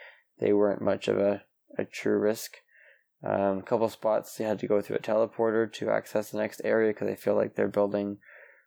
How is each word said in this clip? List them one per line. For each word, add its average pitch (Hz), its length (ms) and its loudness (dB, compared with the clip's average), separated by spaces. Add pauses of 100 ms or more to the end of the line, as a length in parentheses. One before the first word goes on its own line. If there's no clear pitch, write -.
(380)
they 104 160 4
weren't 101 280 4
much 101 240 0
of 104 120 2
a, 101 260 2 (340)
a 101 60 -2
true 104 340 0
risk. 104 380 -2 (720)
Um, 98 340 2
a - 20 -12
couple 113 260 0
spots - 500 -2
you 113 60 -4
had 107 140 0
to - 80 -4
go 104 160 2
through 107 140 -6
a - 20 0
teleporter 110 720 0
to 107 160 -6
access 107 420 -2
the 107 60 -8
next 107 260 -4
area 110 300 2
'cause 104 160 -4
I 101 60 -4
feel 101 200 0
like 107 200 0
they're 104 140 0
building 101 500 -2 (480)